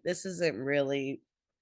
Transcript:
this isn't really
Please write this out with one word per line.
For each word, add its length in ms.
this 220
isn't 320
really 640